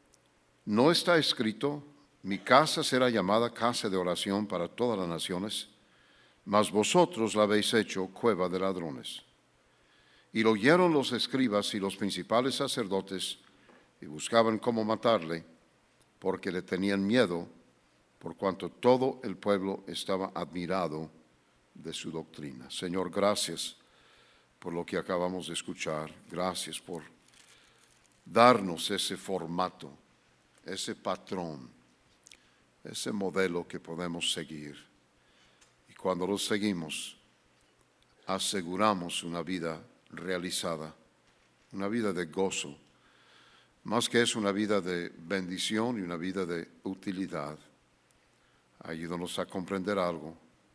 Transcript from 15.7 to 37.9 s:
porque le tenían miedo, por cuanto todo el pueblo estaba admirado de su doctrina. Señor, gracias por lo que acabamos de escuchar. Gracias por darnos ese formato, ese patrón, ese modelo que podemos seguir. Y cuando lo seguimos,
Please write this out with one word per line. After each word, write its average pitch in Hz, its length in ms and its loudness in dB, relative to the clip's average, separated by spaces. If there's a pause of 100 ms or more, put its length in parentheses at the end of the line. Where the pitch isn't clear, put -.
porque 92 320 -4
le 87 120 -4
tenían 98 440 0
miedo, 98 420 2 (680)
por 82 180 -12
cuanto 90 340 -2
todo 127 540 4
el 95 120 -6
pueblo 98 500 0
estaba 95 480 -4
admirado 85 760 -4 (640)
de 78 180 -14
su 80 180 -10
doctrina. 73 600 -10
Señor, 90 400 -4
gracias 98 680 0 (840)
por 90 140 -8
lo 85 140 -4
que 95 100 -4
acabamos 90 520 -2
de 85 60 -6
escuchar. 78 560 -6 (200)
Gracias 85 500 -4
por 85 220 -10 (1200)
darnos 101 680 6
ese 98 260 -2
formato, 85 760 -4 (720)
ese 98 300 -8
patrón, 87 760 -6 (1160)
ese - 280 -8
modelo 95 540 0
que 90 140 -12
podemos 85 520 -4
seguir. 76 440 -10 (1120)
Y - 40 -20
cuando 92 320 -2
lo 98 120 0
seguimos, 98 800 -2 (1080)